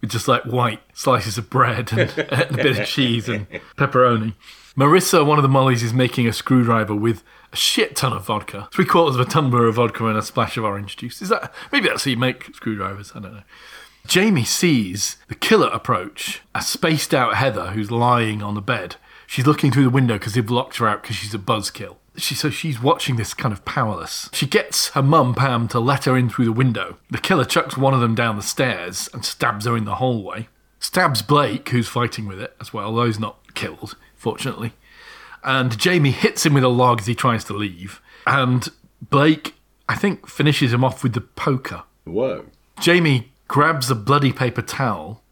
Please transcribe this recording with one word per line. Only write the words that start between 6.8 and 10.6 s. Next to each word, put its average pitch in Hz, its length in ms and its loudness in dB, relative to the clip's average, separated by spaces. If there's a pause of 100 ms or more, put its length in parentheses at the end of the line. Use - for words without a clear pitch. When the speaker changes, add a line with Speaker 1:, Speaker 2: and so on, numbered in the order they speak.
Speaker 1:
with 107 300 0 (300)
a - 20 -8
shit - 400 0
ton 127 160 0
of 95 140 -8
vodka. 101 480 -6
Three 190 100 2
quarters 165 320 4
of 123 100 2
a - 40 -10
tumbler 123 380 4
of 110 80 2
vodka 117 300 0
and 107 120 0
a 107 40 -2
splash - 360 -4
of 113 80 -4